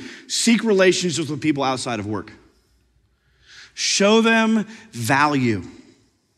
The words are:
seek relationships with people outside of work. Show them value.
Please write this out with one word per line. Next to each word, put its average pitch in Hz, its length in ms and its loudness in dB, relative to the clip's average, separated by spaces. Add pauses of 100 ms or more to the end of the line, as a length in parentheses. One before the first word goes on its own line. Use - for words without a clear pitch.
(280)
seek - 360 0
relationships 180 640 2
with 147 120 -10
people 147 220 -2
outside 127 360 -4
of 101 60 -8
work. 104 260 -8 (1400)
Show 214 480 2
them 220 440 2 (260)
value. 127 720 0 (760)